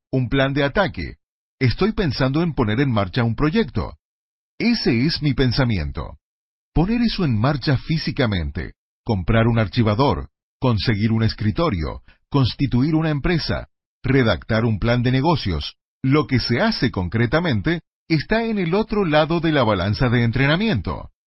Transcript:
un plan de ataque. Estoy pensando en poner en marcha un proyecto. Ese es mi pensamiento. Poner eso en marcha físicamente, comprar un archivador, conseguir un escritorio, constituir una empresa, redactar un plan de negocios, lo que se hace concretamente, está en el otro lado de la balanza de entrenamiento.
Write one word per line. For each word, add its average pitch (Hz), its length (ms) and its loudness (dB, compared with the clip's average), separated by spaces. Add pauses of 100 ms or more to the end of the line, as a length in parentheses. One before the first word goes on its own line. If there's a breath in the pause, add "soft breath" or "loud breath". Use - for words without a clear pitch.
(120)
un 131 180 0
plan 135 240 0
de 143 100 0
ataque. 135 520 -2 (440)
Estoy 131 340 2
pensando 143 500 0
en 165 100 -2
poner 110 280 0
en 139 100 0
marcha 101 320 0
un 113 120 0
proyecto. 151 600 -2 (640)
Ese 170 480 2
es - 160 -4
mi 143 100 2
pensamiento. 107 840 -2 (520)
Poner 214 300 2
eso 214 240 0
en 127 100 0
marcha 131 420 0
físicamente, 101 960 -4 (300)
comprar 113 440 2
un 117 100 2
archivador, 107 720 0 (300)
conseguir 110 520 0
un 113 120 0
escritorio, 107 800 -2 (260 soft breath)
constituir 135 640 0
una 160 160 2
empresa, 143 600 -2 (340)
redactar 113 640 2
un 110 120 0
plan 120 240 2
de 123 100 2
negocios, 131 680 0 (260)
lo 147 240 2
que 127 120 2
se 123 220 0
hace 208 300 0
concretamente, 120 920 0 (260)
está 214 360 0
en 226 160 -2
el 170 160 0
otro 208 280 0
lado 156 360 2
de 160 120 0
la 143 120 4
balanza 104 460 0
de 120 140 2
entrenamiento. 135 840 0 (180)